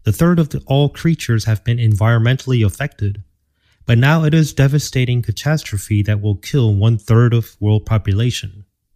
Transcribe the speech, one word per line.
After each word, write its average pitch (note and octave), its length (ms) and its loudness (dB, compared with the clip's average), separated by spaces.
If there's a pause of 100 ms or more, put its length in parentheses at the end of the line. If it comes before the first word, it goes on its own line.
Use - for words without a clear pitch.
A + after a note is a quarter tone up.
the G#2+ 100 0
third E3+ 240 2
of D#3 120 0
the, - 180 -8
all C#3 220 2
creatures C3 560 -2
have A2 180 -2
been A#2+ 140 -2
environmentally A#2 880 0
affected, G2+ 580 -6 (600)
but A#2 120 2
now D3 260 4
it D3+ 100 2
is D#3 200 2
devastating C3 680 0
catastrophe G#2+ 800 -2
that G#2 180 -2
will G#2 140 -2
kill A2+ 380 0
one-third A2+ 600 2
of A#2 260 -4
world G#2 260 0
population. G#2 800 -4 (300)